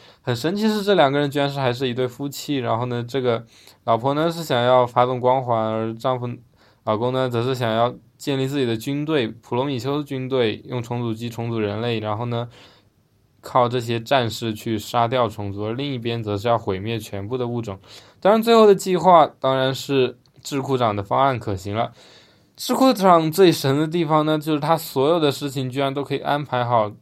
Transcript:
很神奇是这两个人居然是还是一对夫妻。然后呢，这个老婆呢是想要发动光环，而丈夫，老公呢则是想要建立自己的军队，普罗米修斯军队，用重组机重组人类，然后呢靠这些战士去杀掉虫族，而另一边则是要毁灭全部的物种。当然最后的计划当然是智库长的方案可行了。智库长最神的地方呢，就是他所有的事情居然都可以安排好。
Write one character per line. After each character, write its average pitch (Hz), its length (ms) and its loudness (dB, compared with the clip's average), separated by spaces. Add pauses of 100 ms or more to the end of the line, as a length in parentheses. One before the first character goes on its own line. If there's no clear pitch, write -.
(220)
很 123 120 -2
神 156 220 -2
奇 214 100 0
是 214 160 0
这 202 120 2
两 143 180 6
个 143 60 2
人 143 120 0
居 143 80 -2
然 139 120 0
是 139 100 -6
还 127 100 2
是 127 180 -2
一 120 40 -2
对 127 160 -2
夫 139 180 -10
妻。 143 300 -6
然 113 220 -2
后 123 80 -4
呢， 120 200 -4
这 131 140 -4
个 117 240 0 (400)
老 113 140 4
婆 139 160 0
呢 160 160 0
是 165 120 -6
想 135 200 0
要 123 240 4
发 123 180 2
动 127 160 -2
光 127 240 2
环， 120 140 0
而 110 360 -2
丈 127 240 -2
夫， 123 80 -8 (580)
老 107 120 0
公 123 160 -2
呢 131 160 0
则 117 140 -2
是 131 120 -2
想 120 160 -2
要 117 240 0 (220)
建 139 220 -4
立 135 80 0
自 143 120 -4
己 131 60 2
的 113 120 0
军 139 280 -4
队， 147 220 0
普 110 280 -8
罗 127 100 0
米 139 140 -4
修 139 200 -4
斯 147 60 -6
军 131 240 -8
队， 117 380 0
用 127 160 -6
重 120 200 -6
组 117 100 -4
机 117 160 -8
重 117 220 -6
组 113 80 -4
人 107 240 -2
类， 117 180 -2
然 107 160 -4
后 120 80 -6
呢 117 240 -4 (920)
靠 123 260 2
这 123 100 -2
些 117 220 -2
战 117 300 2
士 110 240 -4
去 110 240 -4
杀 117 280 0
掉 120 220 2
虫 101 240 -8
族， 101 140 -6
而 113 80 -4
另 139 180 -6
一 127 60 -6
边 117 240 -4
则 104 160 -2
是 110 100 -2
要 117 80 4
毁 98 240 -2
灭 113 180 -4
全 101 300 -10
部 127 80 -6
的 123 100 -4
物 120 140 -4
种。 101 180 -8 (420)
当 190 120 4
然 220 100 2
最 226 120 4
后 220 120 8
的 202 80 8
计 185 220 -2
划 165 300 8
当 135 300 -2
然 131 180 0
是 127 440 0 (240)
智 143 180 -4
库 131 160 -2
长 113 180 2
的 101 80 -4
方 127 180 0
案 135 180 2
可 101 180 -6
行 98 180 -8
了。 113 180 -4 (640)
智 - 180 -6
库 262 180 4
长 170 400 4
最 190 180 6
神 139 280 2
的 160 100 0
地 170 160 0
方 151 220 2
呢， 156 120 0
就 151 140 -4
是 147 80 0
他 160 160 2
所 143 320 -2
有 175 100 4
的 147 140 2
事 143 180 -6
情 131 200 -6
居 127 80 -8
然 139 160 -2
都 143 100 -6
可 147 100 -6
以 131 40 -2
安 147 260 -2
排 123 180 -2
好。 113 400 0